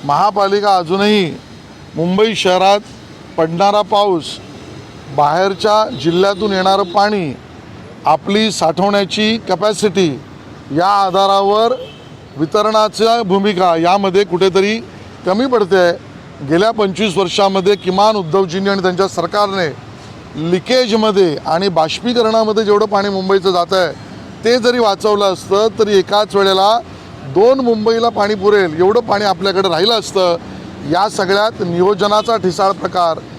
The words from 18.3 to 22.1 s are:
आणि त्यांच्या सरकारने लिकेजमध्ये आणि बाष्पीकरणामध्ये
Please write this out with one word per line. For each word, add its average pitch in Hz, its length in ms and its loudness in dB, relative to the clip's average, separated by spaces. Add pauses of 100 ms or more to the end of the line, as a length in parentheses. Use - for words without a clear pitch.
आणि 196 120 -2
त्यांच्या 180 260 0
सरकारने 180 680 -2 (760)
लिकेजमध्ये 208 960 2
आणि 175 220 0
बाष्पीकरणामध्ये 220 1000 0